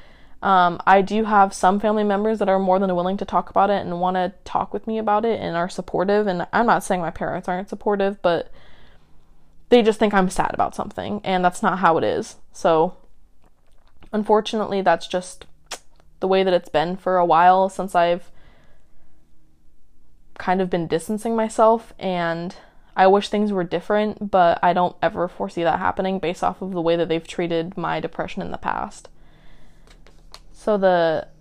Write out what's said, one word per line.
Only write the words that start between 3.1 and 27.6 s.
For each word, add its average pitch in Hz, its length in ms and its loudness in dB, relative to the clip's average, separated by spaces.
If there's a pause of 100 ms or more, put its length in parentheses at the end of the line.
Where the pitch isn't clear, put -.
to 196 80 -6
talk 180 240 -2
about 196 200 2
it 202 160 0
and 175 160 -6
wanna 185 320 -2 (100)
talk - 300 -10
with - 140 -8
me 220 100 -4
about 214 260 0
it 226 160 -2
and 170 160 -6
are 170 140 -2
supportive. 202 580 0
And 180 240 -4
I'm 226 140 2
not 190 180 2
saying 185 180 -2
my 160 100 -4
parents 170 360 -6
aren't 185 220 -6
supportive, 202 520 -2
but 170 300 0 (1160)
they 240 120 8
just 214 180 2
think 214 140 2
I'm 190 160 4
sad - 240 0
about - 220 -2
something, 208 480 -8
and 185 220 0
that's 180 160 0
not 185 180 0
how 170 180 4
it 127 60 0
is. 104 340 -2 (140)
So, 170 460 2 (1120)
unfortunately, 214 720 0
that's 170 260 0
just - 380 -8 (760)
the 180 60 -2
way 190 160 4
that 185 100 2
it's 180 160 0
been 180 280 0
for 185 200 0
a 175 80 4
while 180 440 6
since 190 240 -8
I've 175 380 0 (2000)
kind 185 220 0
of 185 100 0
been 175 180 -2
distancing 214 480 -2
myself, 226 640 2
and 175 560 -4 (400)
I 190 120 6
wish 202 220 4
things 208 220 0
were 185 120 -2
different, 208 680 -2
but 175 320 4
I 180 100 4
don't 180 300 0
ever 180 240 -2
foresee 196 360 -6
that 165 160 0
happening 190 380 -2
based 175 260 -4
off 185 180 -2
of 190 100 -8
the 175 100 -4
way 165 140 2
that 170 120 0
they've 165 200 -2
treated 170 500 -4